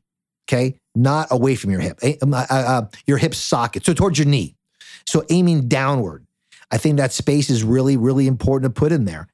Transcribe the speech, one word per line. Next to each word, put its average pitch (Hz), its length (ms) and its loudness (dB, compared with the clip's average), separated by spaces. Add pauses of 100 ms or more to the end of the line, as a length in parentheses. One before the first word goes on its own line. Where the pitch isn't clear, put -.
(480)
okay? 131 320 -2 (160)
Not 139 360 2
away 127 240 2
from 98 160 -4
your 92 100 -2
hip, 90 200 -6
eh, 147 200 0
um, 139 120 2
uh, 127 160 -2
uh, 127 320 0 (260)
your 143 100 2
hip 160 180 0
socket, - 500 -4
so 175 80 2
towards 170 260 0
your 147 80 2
knee. 120 280 0 (500)
So - 240 -2
aiming 165 380 2
downward. 127 580 -2 (460)
I 113 60 0
think 151 200 0
that 135 140 0
space 143 380 0
is 117 140 0
really, 131 340 2
really 131 300 2
important 131 460 0
to - 60 -6
put 151 140 2
in 147 120 0
there. 80 280 -8